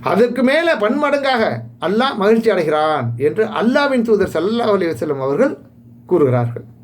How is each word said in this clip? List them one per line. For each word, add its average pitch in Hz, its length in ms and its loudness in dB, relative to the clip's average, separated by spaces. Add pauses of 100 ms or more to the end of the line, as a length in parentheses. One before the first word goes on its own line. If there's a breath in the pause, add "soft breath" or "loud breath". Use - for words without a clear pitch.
(120)
அதற்கு 240 380 2
மேல 320 340 2
பன்மடங்காக 269 600 0 (440)
அல்லாஹ் 247 340 0
மகிழ்ச்சி 220 280 4
அடைகிறான் 151 580 0 (200)
என்று 156 160 0 (160)
அல்லாஹ்வின் 262 500 0
தூதர் 202 240 2
ஸல்லல்லாஹு 220 420 0
அலைஹி 170 160 -2
வஸல்லம் 139 340 -4
அவர்கள் 175 320 0 (480)
கூறுகிறார்கள். 123 580 0 (200)